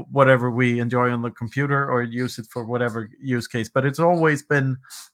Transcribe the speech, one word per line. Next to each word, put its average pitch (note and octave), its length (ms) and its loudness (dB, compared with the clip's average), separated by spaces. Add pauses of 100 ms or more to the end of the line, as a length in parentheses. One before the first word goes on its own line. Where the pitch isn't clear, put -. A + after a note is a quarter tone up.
(120)
whatever C3 400 4
we A#2+ 280 2
enjoy B2 300 0
on A#2+ 120 -2
the A#2 100 -6
computer C#3 580 -2
or B2 140 0
use A#2+ 340 -6
it A2 140 -12
for A#2 140 -8
whatever A#2 440 -4 (120)
use B2 260 -4
case. A2+ 220 -6
But C3 160 0
it's C#3 140 -2
always D#3+ 440 2
been C3+ 320 0 (380)